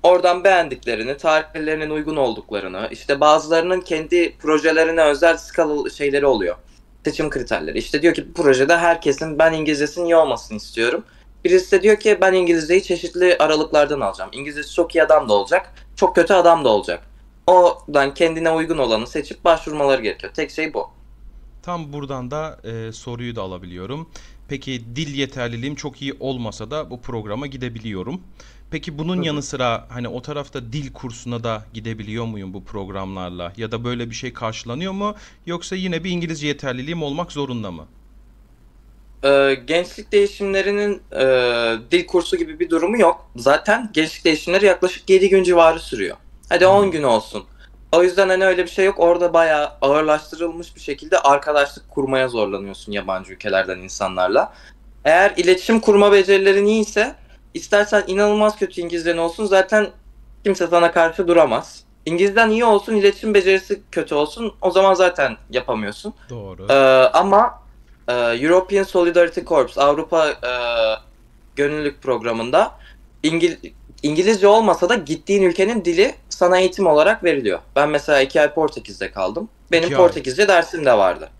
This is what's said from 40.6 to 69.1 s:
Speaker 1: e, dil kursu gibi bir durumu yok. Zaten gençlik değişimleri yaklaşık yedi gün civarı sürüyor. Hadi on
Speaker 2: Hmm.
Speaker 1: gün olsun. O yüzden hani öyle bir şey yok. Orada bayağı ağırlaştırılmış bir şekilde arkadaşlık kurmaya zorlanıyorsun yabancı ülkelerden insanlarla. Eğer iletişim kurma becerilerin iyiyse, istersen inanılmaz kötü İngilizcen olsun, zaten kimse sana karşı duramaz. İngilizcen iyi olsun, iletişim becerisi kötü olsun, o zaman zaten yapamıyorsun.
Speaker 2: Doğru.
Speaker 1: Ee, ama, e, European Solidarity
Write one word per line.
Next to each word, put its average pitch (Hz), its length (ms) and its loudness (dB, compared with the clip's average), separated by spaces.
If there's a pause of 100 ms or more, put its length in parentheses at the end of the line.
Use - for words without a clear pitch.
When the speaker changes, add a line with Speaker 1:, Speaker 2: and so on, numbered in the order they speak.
Speaker 1:
e, - 140 0 (640)
dil 175 160 0
kursu 180 300 -2
gibi 160 220 -6
bir 170 100 -2
durumu 170 320 0
yok. - 340 2
Zaten 160 580 0
gençlik 156 320 -4
değişimleri 170 400 0
yaklaşık 180 440 0
yedi 190 200 4
gün 190 140 4
civarı 165 360 4
sürüyor. 101 380 -8 (320)
Hadi 175 180 4
on 202 160 6
Speaker 2:
Hmm. 190 80 0
Speaker 1:
gün 156 120 -4
olsun. 110 400 0 (480)
O 170 120 6
yüzden 185 260 2
hani 185 160 2
öyle 180 180 2
bir 175 60 -6
şey 190 160 0
yok. 190 140 -2
Orada 170 340 2
bayağı 156 380 2 (100)
ağırlaştırılmış 156 960 -2
bir - 60 -20
şekilde 151 380 -2
arkadaşlık 143 720 0
kurmaya 131 380 -2
zorlanıyorsun 98 640 -6
yabancı 95 420 -8
ülkelerden 95 460 -2
insanlarla. 92 720 -2 (520)
Eğer 185 320 4
iletişim 185 420 2
kurma 202 320 6
becerilerin 196 540 4
iyiyse, 220 500 0 (380)
istersen 208 540 0
inanılmaz 208 520 2
kötü 185 220 -6
İngilizcen 170 360 -4
olsun, 170 280 -4
zaten 190 420 2 (560)
kimse 190 240 -2
sana 170 240 4
karşı 170 360 0
duramaz. 151 560 2 (220)
İngilizcen 196 440 2
iyi 226 160 2
olsun, 208 300 2
iletişim 202 380 0
becerisi 190 480 0 (100)
kötü 165 240 -4
olsun, 170 460 -4
o 185 100 0
zaman 190 220 4
zaten 175 440 2 (120)
yapamıyorsun. 113 640 -6 (160)
Speaker 2:
Doğru. 98 400 -14
Speaker 1:
Ee, 135 40 4 (400)
ama, 196 460 2 (480)
e, 123 60 -2
European 160 680 0
Solidarity 175 580 0